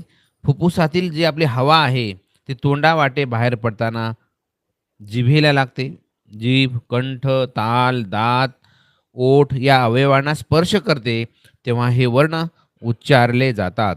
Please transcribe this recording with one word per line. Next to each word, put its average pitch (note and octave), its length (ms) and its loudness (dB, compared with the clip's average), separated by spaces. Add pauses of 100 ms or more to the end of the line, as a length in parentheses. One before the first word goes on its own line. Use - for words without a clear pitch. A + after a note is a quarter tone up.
(460)
फुफ्फुसातील E3 640 0
जी D#3 120 -2
आपली D#3 220 0
हवा C#3 380 2
आहे, B2+ 300 -2
ती - 400 -14
तोंडावाटे C#3+ 720 0
बाहेर A#2+ 300 -2
पडताना A2+ 560 -4 (960)
जिभेला C#3 460 2
लागते. C3+ 560 -4 (300)
जीभ, B2+ 380 0 (120)
कंठ, C3 380 -4
ताल, B2+ 760 0
दात, A#2+ 460 -2 (640)
ओठ C3+ 400 2
या C3 300 2
अवयवांना C3+ 500 2
स्पर्श E3+ 420 0
करते, A#2+ 500 -2 (400)
तेव्हा A#2+ 240 0
हे B2 160 2
वर्ण D#3 380 0 (380)
उच्चारले A#2+ 720 0
जातात. F#2+ 440 -4